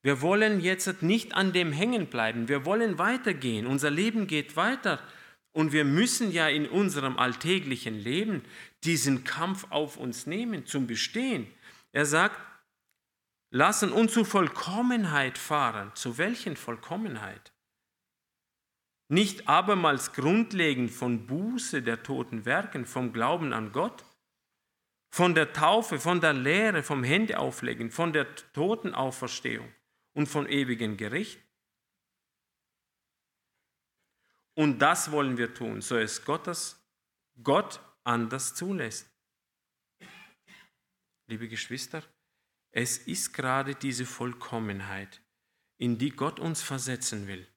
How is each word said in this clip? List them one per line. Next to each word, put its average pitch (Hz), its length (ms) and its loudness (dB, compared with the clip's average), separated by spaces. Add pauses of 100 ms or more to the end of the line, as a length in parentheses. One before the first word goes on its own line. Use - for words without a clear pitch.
Wir 135 180 4
wollen 202 380 4
jetzt 185 420 0
nicht 208 320 2
an 190 200 4
dem 175 180 4
hängen 196 360 0
bleiben. 117 400 0
Wir 139 180 0
wollen 202 320 2
weitergehen. 160 680 0
Unser 139 240 2
Leben 208 380 2
geht 151 280 -2
weiter. 196 460 0 (520)
Und 156 200 2
wir 151 100 4
müssen 190 480 4
ja 160 160 2
in 147 200 0
unserem 147 500 0
alltäglichen 127 800 0
Leben 151 440 -2 (400)
diesen 135 400 2
Kampf 185 460 -4
auf 151 280 -2
uns 120 280 -8
nehmen, 196 400 -4
zum 131 220 -2
Bestehen.“ 160 640 -2 (400)
Er 147 140 2
sagt, 165 340 2 (1120)
„Lassen 175 400 4
uns 220 220 4
zur 226 120 6
Vollkommenheit 185 1120 0
fahren.“ 110 560 -2
Zu 123 240 -6
welchen 190 380 -2
Vollkommenheit? 117 960 -10 (1600)
„Nicht 196 400 2
abermals 170 640 4
grundlegend 156 760 2
von 117 380 -2
Buße 180 540 -2
der 117 200 -2
toten 123 440 -6
Werken, 143 400 -2
vom 127 260 -4
Glauben 135 400 0
an 110 220 -4
Gott, 175 320 -2 (1040)
von 175 260 4
der 156 160 4
Taufe, 170 480 2
von 170 220 2
der 160 100 4
Lehre, 160 500 2
vom 135 220 -2
Händeauflegen, 120 880 -2
von 165 220 0
der 143 200 0 (200)
Totenauferstehung 131 1160 -4 (440)
und 147 140 0
vom 143 200 -2
ewigen 120 480 -2
Gericht?“ 110 460 -6 (3000)
Und 147 260 4
das 156 320 4
wollen 135 260 0
wir 117 160 -2
tun, 110 280 -6
so 120 160 -2
es 110 260 -2
Gottes, - 560 -4 (640)
Gott 151 380 2 (240)
anders 120 500 0
zulässt. 175 560 -6 (2250)
Liebe 113 200 -10
Geschwister, 127 560 -10 (680)
es - 260 0
ist - 360 -6
gerade 135 420 -2
diese 127 300 -4
Vollkommenheit, 104 1160 -8 (560)
in 120 200 0
die 131 140 -2
Gott 156 280 -4
uns 165 220 -4
versetzen 123 680 -6
will. 95 300 -12